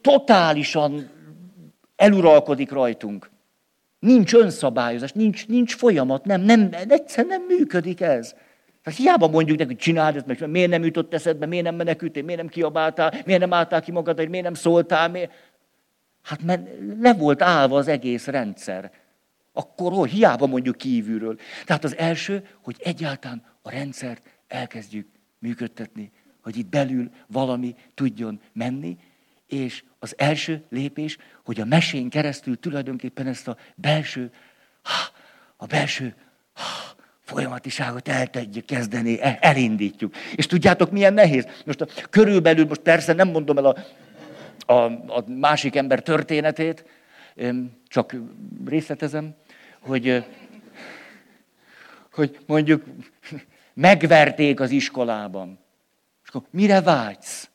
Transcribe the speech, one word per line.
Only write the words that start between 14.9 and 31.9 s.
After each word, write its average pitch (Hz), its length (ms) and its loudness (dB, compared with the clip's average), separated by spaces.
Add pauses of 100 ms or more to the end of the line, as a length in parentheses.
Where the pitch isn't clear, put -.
miért?" 175 240 -8 (880)
Hát 151 200 -12
mert 175 260 -2 (320)
le 240 120 8
volt 147 300 2
állva 143 340 4
az 139 120 0
egész 123 380 -4
rendszer. 104 640 -8 (640)
Akkor - 400 -8
hol? 190 140 0
Hiába 143 400 2
mondjuk 127 300 -2
kívülről. 110 640 -4 (260)
Tehát - 200 -2
az 139 120 -6
első, 170 520 -6 (120)
hogy - 180 -14
egyáltalán 139 680 -10 (180)
a 113 80 -16
rendszert 127 520 -12 (260)
elkezdjük 107 580 -12 (320)
működtetni, 113 720 -12 (320)
hogy 110 140 -12
itt 113 120 -8
belül 127 420 -2 (160)
valami 123 480 -4 (200)
tudjon 110 460 -6 (120)
menni, 127 440 -8 (560)
és 135 320 -8 (140)
az - 180 -16
első 151 520 -4
lépés, 143 500 -8 (260)
hogy 113 160 -8
a 107 40 -4
mesén 135 440 -2